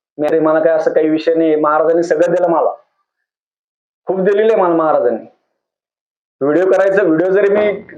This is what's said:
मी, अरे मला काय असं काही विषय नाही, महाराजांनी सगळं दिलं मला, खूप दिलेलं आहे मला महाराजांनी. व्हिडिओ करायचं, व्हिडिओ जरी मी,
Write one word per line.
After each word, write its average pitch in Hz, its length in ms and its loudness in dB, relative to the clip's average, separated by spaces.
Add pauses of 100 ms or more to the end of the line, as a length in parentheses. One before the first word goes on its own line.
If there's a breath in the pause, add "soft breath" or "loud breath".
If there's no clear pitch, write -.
(180)
मी, 147 80 -2
अरे 156 140 0
मला 156 200 0
काय 165 140 0
असं 160 180 -2
काही 156 160 0
विषय 156 260 -2
नाही, 160 220 0
महाराजांनी 156 460 0
सगळं 170 320 0
दिलं 180 160 0
मला, 143 200 0 (1400)
खूप 190 140 -4
दिलेलं 208 320 2
आहे 202 100 2
मला 175 120 0
महाराजांनी. 139 520 0 (1120)
व्हिडिओ 160 320 0
करायचं, 190 340 2
व्हिडिओ 165 240 0
जरी 196 180 2
मी, 208 240 0 (260)